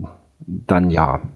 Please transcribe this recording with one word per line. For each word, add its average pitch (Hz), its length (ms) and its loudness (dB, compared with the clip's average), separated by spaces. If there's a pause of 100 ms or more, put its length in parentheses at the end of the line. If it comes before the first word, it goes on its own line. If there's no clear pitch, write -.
(400)
dann 90 500 0
ja. 80 300 2 (160)